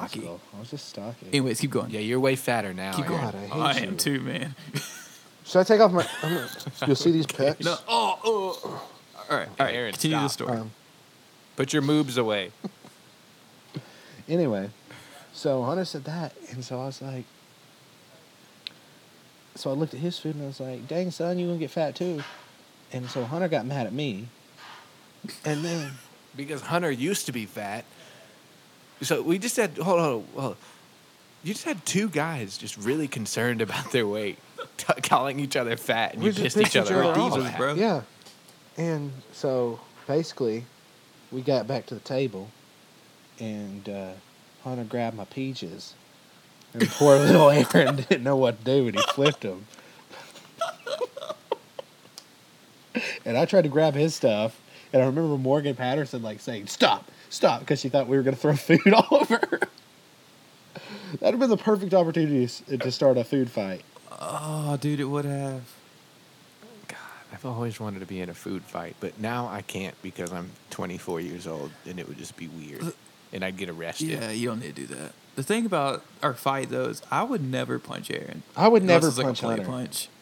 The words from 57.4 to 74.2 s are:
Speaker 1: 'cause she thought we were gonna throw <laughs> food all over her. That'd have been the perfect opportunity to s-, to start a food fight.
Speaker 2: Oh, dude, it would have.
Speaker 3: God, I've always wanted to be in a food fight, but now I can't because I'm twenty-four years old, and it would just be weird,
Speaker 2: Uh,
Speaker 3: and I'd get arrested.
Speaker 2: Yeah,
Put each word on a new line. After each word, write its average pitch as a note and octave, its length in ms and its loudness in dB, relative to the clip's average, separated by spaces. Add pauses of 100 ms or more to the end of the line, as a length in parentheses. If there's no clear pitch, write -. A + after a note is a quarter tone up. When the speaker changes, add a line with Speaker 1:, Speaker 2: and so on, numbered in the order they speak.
Speaker 1:
'cause C#3+ 140 2
she C3+ 80 -2
thought C3+ 180 4
we C3 80 4
were C3+ 80 6
gonna B2+ 140 2
throw D3+ 180 4
<laughs> - 0 -
food E3 380 8
all A3 180 8
over - 240 6
her. - 240 0 (1600)
That'd A3 140 4
have A#3+ 60 0
been C4 100 4
the G#3+ 80 6
perfect G3+ 360 2
opportunity D#3+ 460 4
to B2 60 6
s-, - 240 -6
to B2+ 220 -2
start B2 260 6
a A#2+ 80 2
food C3 240 0
fight. F#2+ 320 -6 (300)
Speaker 2:
Oh, D3 680 -4
dude, D3 220 0
it C#3 40 -2
would C#3+ 200 -2
have. C#3 380 -4 (1200)
Speaker 3:
God, - 100 -14 (360)
I've G2+ 120 -12
always A#2+ 340 -4
wanted G#2 200 -6
to F#2+ 60 -10
be F#2 160 -6
in F2+ 80 -6
a F2 40 -10
food F#2+ 300 -8
fight, E2+ 380 -10
but G2 180 -8
now A#2+ 280 -4
I G2+ 140 -8
can't G2 400 -8
because F2 300 -8
I'm F2+ 200 -8 (180)
twenty-four F2+ 500 -6
years F2 280 -8
old, D2+ 240 -8 (140)
and F2+ 140 -10
it - 80 -10
would C#2+ 100 -14
just - 200 -16
be E2+ 100 -12
weird, D2+ 360 -12
Speaker 2:
Uh, E3 80 -6 (420)
Speaker 3:
and F#2+ 100 -6
I'd F#2+ 140 -6
get F#2 120 -8
arrested. E2 400 -8
Speaker 2:
Yeah, A#2+ 220 -6